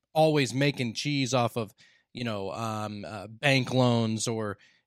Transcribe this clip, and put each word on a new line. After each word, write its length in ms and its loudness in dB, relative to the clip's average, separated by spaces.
always 400 4
making 400 0
cheese 400 -2
off 240 0
of, 140 -4
you 120 -8
know, 260 -6
um, 560 -6
uh, 200 -12
bank 460 0
loans 540 2
or 300 -4